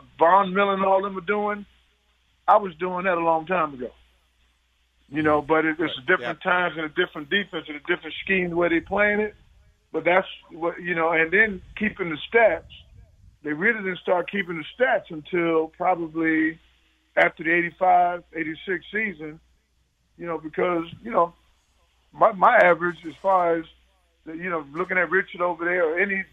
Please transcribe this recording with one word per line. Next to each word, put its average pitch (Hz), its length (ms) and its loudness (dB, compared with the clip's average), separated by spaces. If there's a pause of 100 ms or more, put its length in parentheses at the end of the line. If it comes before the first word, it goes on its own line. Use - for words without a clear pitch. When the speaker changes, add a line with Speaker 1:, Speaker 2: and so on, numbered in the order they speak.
(180)
Speaker 1:
Von 185 360 6
Miller 196 200 2
and 196 100 0
all 190 180 4
them 196 160 -8
are 180 40 -6
doing, 208 440 -4 (840)
I 202 100 8
was 190 180 -2
doing 180 300 -4
that 185 120 2
a 170 40 0
long 160 240 2
time 160 280 0
ago. 123 180 -10 (1200)
You 151 120 -2
know, 151 180 4
but 156 240 2
it, 156 140 -2
it's 151 180 -4
a 135 40 -14
different 127 440 -2
Speaker 2:
Yeah. 185 60 0
Speaker 1:
times 175 260 0
and 160 80 -6
a 151 40 -10
different 160 400 -6
defense 185 380 -4
and 147 100 -12
a - 20 -14
different 160 440 -6
scheme 180 280 0
the 165 40 -6
way 175 140 2
they 165 100 2
playing 208 400 0
it. 208 160 -4 (560)
But 156 140 -4
that's 180 220 2 (240)
what, 170 300 -6
you 175 120 -4
know, 165 180 0
and 165 200 2
then 202 300 2 (160)
keeping 202 320 -4
the 151 80 -6 (140)
stats. 208 380 2 (720)
They 147 120 -6
really 214 280 0
didn't 185 180 -6
start 170 300 -2
keeping 180 280 -6
the 151 80 -10 (120)
stats 247 320 0
until 160 600 -2
probably 160 880 -2 (560)
after 170 280 -2
the 160 80 -2
eighty-five, 175 720 0 (120)
eighty-six 160 560 -8
season, 165 480 -8 (760)
you 170 100 -10
know, 165 100 -4
because, 170 480 -2 (180)
you 233 80 -10
know, 175 220 2 (800)
my, 175 200 4
my 202 240 6
average 175 400 4 (100)
as 139 140 -12
far 180 340 4
as, 160 100 -4 (600)
the, 160 80 -12
you 175 160 -8
know, 160 140 -4 (100)
looking 180 260 -2
at 170 100 0
Richard 185 320 -2
over 170 240 -2
there 175 200 2
or 160 120 0
any 190 360 -2